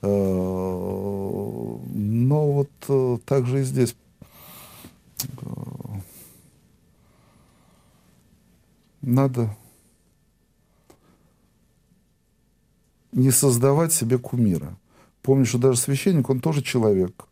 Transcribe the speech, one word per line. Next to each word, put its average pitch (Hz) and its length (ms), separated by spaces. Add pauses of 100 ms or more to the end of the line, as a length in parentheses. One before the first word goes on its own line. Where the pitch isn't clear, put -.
Э, 101 40
но 98 1700 (720)
вот, 139 180 (180)
э, 131 360
так 135 220
же 135 140
и 131 40
здесь. 131 320 (1300)
Э, - 240 (3500)
надо 123 540 (3500)
не 127 180
создавать 139 600
себе 120 260
кумира. 92 580 (460)
Помню, 135 240
что 120 120
даже 123 200
священник, 139 520
он 131 100
тоже 147 220
человек. 101 680